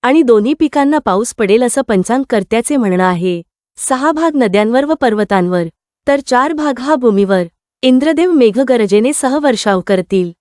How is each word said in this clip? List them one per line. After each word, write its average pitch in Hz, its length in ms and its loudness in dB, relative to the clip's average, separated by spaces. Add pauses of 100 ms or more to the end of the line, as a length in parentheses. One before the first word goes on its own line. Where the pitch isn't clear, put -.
आणि 277 200 2
दोन्ही 240 320 2
पिकांना 294 440 0
पाऊस 214 360 -2
पडेल 214 280 0
असं 247 200 -2
पंचांग 226 480 -2
कर्त्याचे 226 460 -2
म्हणणं 185 280 0
आहे. 180 380 -2 (340)
सहा 269 360 -2
भाग 311 240 0
नद्यांवर 226 480 0
व 302 100 -2
पर्वतांवर, 196 680 0 (440)
तर 277 140 2
चार 269 320 -2
भाग 294 280 -4
हा 285 140 0
भूमीवर. 196 480 0 (400)
इंद्रदेव 294 480 2
मेघगर्जनेसह 247 1080 2
वर्षाव 214 420 0
करतील. 185 500 -2 (100)